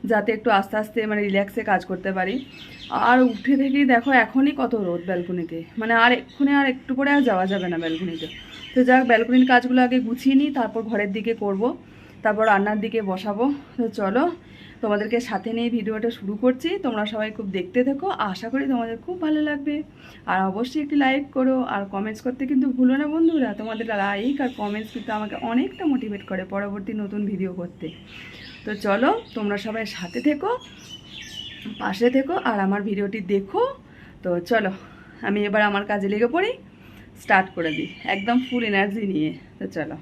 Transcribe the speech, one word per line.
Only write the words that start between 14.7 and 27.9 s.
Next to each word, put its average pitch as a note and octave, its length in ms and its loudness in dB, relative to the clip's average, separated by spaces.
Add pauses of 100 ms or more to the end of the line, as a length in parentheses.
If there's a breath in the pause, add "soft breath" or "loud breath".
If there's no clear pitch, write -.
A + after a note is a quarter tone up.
তোমাদেরকে G#3+ 360 0 (100)
সাথে G#3+ 280 -4
নিয়ে A#3 180 0
ভিডিওটা A3 420 -2
শুরু G3+ 160 -6 (100)
করছি, B3+ 260 2 (160)
তোমরা G#3+ 180 -2 (100)
সবাই G#3+ 240 -4
খুব G#3 100 -8 (100)
দেখতে F3+ 300 0
থেকো, C#4 200 -2 (240)
আশা A3+ 220 -8
করি C#4 100 0 (100)
তোমাদের A3+ 320 -2
খুব F4+ 100 -6 (100)
ভালো D#4 140 2 (100)
লাগবে। D4 260 -4 (560 loud breath)
আর F#3 80 2 (100)
অবশ্যই B3 340 -4
একটি C#4+ 200 -4
লাইক C4+ 220 2 (120)
করো, C4 180 2 (180)
আর G3+ 80 -2 (120)
কমেন্টস G#3+ 320 -6
করতে B3+ 160 -4 (100)
কিন্তু C4 160 4 (100)
ভুলো B3+ 240 6
না D4+ 120 0
বন্ধুরা, D#4+ 360 2 (100)
তোমাদের A3 260 -6 (180)
লাইক G3+ 320 0 (100)
আর B3 140 -2
কমেন্টস G#3+ 360 -4
কিন্তু A3 220 -8
আমাকে G#3+ 180 -6 (160)
অনেকটা F4+ 400 0
মোটিভেট G#3+ 380 -2
করে F#3+ 140 -4 (100)
পরবর্তী G3+ 380 -6 (120)
নতুন G3+ 180 -6 (100)
ভিডিও F#3 280 -4
করতে। F3 280 -10 (800 loud breath)